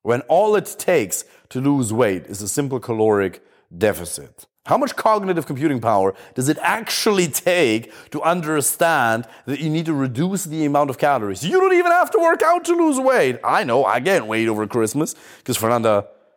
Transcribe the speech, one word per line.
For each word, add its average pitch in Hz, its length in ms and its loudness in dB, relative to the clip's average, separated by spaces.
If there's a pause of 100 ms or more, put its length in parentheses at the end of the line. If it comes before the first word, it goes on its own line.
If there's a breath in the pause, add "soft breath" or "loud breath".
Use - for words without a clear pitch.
when 120 220 -2
all 208 340 2
it - 220 -4
takes 139 480 0 (240 soft breath)
to 127 100 -6
lose 135 320 0
weight 104 340 2
is 95 140 -12
a 104 80 -8
simple 135 320 -4
caloric 107 600 0 (340 soft breath)
deficit? 85 680 -4 (180)
How 180 120 0
much 262 200 -2
cognitive 196 500 0
computing 139 340 -2
power 98 320 2 (220 loud breath)
does 127 140 -2
it 151 120 0
actually 196 680 0
take 127 640 0 (180 loud breath)
to 151 100 -8
understand 151 1040 0 (200 loud breath)
that 135 160 -6
you 156 100 -4
need 160 160 -2
to 160 80 -2
reduce 139 480 -4
the 156 220 -4
amount 143 260 2
of 123 80 -8
calories? 113 460 -2
You 349 160 2
don't 370 140 4
even 349 180 4
have 339 180 2
to - 80 2
work 330 240 2
out 349 220 2
to 339 100 0
lose 311 240 2
weight. 214 460 2
I 160 180 2
know, 131 220 2
I 110 160 2
gained 151 260 0
weight 113 220 0
over 107 180 -2
Christmas 123 480 -2 (300 loud breath)
'cause 123 120 -4
Fernanda 113 520 2 (280)